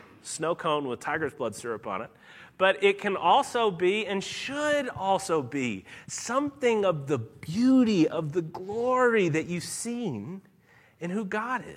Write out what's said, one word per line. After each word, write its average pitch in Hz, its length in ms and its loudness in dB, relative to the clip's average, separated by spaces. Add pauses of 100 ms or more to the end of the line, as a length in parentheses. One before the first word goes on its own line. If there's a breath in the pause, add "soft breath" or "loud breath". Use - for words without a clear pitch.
(220)
snow 165 320 -2
cone 151 320 -2
with 120 140 -6
tiger's 151 340 -4
blood 113 200 -4
syrup 113 320 -8
on 98 160 -4
it. 131 80 -14 (480 loud breath)
But 190 240 4
it 196 180 4
can 202 160 -2
also 226 540 4
be, 185 360 0
and 196 160 -4
should 294 680 -2
also 180 520 0
be, 120 420 -4 (240 loud breath)
something 247 760 0
of 156 220 0
the 139 120 0
beauty, 220 880 4
of 156 240 -4
the 175 100 0
glory 226 840 2
that 151 180 0
you've 170 180 -6
seen 190 800 -6 (580 soft breath)
in 175 100 -6
who 214 140 -4
God 214 400 -4 (120)